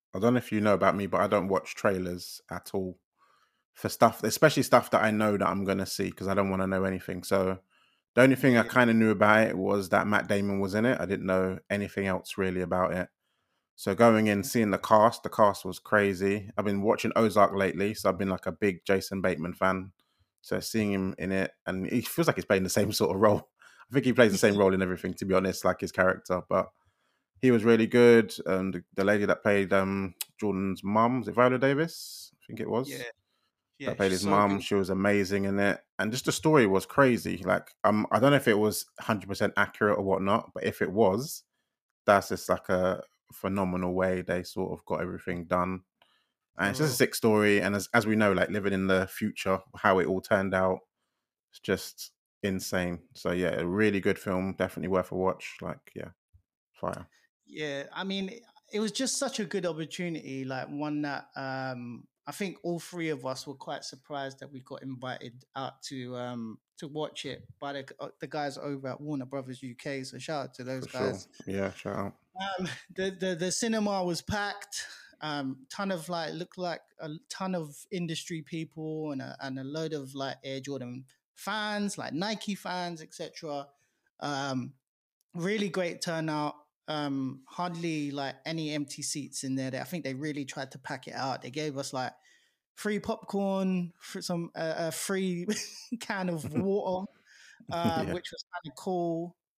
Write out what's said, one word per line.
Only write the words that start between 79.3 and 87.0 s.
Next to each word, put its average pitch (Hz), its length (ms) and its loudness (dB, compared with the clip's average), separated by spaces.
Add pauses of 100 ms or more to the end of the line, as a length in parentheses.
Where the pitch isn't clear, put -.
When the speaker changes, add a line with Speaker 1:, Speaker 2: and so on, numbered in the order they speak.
Speaker 2:
and 131 180 -8
a 135 60 -10
load 156 300 -6
of, 139 200 -10
like, 135 300 -6
Air 135 160 -8
Jordan 131 460 -12 (280)
fans, 208 640 -6
like, 127 140 -8
Nike 196 440 -6
fans, 175 460 -8
et - 120 -20
cetera. 147 540 -10 (520)
Um, 135 540 -6 (600)
really 202 360 -4
great 175 320 -4
turnout. 156 540 -4 (340)
Um, 139 600 -4